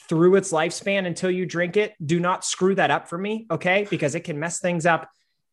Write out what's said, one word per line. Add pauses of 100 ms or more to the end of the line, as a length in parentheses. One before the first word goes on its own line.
through
its
lifespan
until
you
drink
it. (100)
Do
not
screw
that
up
for
me,
okay?
Because
it
can
mess
things
up. (440)